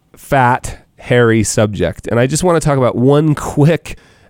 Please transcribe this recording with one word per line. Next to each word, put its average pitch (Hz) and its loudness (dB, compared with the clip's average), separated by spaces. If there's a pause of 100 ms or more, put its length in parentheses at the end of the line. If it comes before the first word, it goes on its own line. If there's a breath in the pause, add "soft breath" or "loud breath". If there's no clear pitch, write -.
(160)
fat, - -2 (100)
hairy 113 2
subject, 101 -2
and 113 -2
I 123 2
just 143 -4
want 170 0
to - -6
talk 143 0
about 120 0
one 143 2
quick - -2 (320 soft breath)